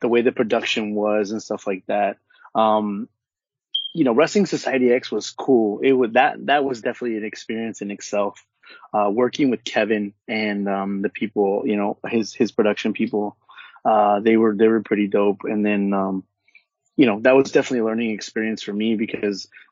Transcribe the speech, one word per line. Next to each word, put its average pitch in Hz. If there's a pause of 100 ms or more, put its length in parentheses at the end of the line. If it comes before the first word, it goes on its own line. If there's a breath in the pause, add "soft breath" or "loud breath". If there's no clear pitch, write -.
the 123
way 117
the 117
production 110
was 104
and 110
stuff -
like 95
that. 104 (360 soft breath)
Um, 107 (840)
you 160
know, 127
Wrestling 160
Society 127
X 131
was 107
cool. 110
It 135
would, 123
that, 139
that 139
was 123
definitely 120
an 104
experience 110
in 101
itself. 101 (480 loud breath)
Uh, 104
working 123
with 110
Kevin 104 (160)
and, 104
um, 98
the 101
people, 104
you 107
know, 104 (100)
his, 113
his 107
production 104
people, 104 (480 loud breath)
uh, 104
they 113
were, 110
they 110
were 110
pretty 104
dope. 101
And 104
then, 101
um, 95 (720 soft breath)
you 143
know, 107
that 131
was 135
definitely 131
a 110
learning 113
experience 110
for 104
me, 107
because 104 (220 loud breath)